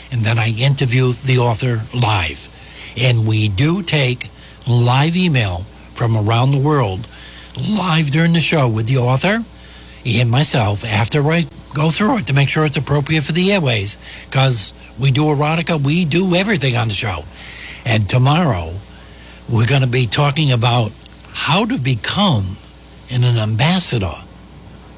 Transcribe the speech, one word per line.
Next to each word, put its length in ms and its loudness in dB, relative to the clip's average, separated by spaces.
and 120 -2
then 140 2
I 120 0
interview 640 2
the 260 0
author 420 0
live. 560 -2
And 300 2
we 240 2
do 320 0
take 480 -2
live 500 2
email 500 0
from 220 0
around 360 2
the 60 2
world, 500 0
live 540 0
during 220 2
the 60 4
show 280 2
with 180 0
the 140 2
author 440 2
and 240 2
myself 560 0
after 460 0
I 160 0
go 160 0
through 300 0
it 80 -6
to 60 -2
make 160 2
sure 160 2
it's 120 -2
appropriate 460 0
for 80 -4
the 200 2
airways, 460 0
'cause 440 0
we 100 2
do 140 2
erotica, 580 0
we 240 0
do 300 0
everything 420 0
on 100 0
the 60 -2
show. 320 -4
And 240 0
tomorrow, 680 2
we're 160 2
gonna 220 2
be 180 0
talking 460 0
about 400 0
how 320 0
to 140 -2
become 760 0
an, 140 0
an 160 2
ambassador 760 0